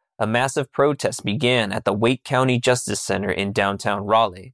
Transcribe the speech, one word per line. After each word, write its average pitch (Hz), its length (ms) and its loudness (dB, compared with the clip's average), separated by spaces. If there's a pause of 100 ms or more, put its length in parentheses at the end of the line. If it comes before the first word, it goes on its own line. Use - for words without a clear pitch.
(180)
a 107 80 -2
massive 127 460 0
protest 139 540 0
began 113 480 0
at 107 100 -6
the 101 80 0
Wake 117 320 0
County 127 340 2
Justice 123 440 0
Center 98 280 -2
in 98 220 -2
downtown 101 540 -2
Raleigh, 104 480 0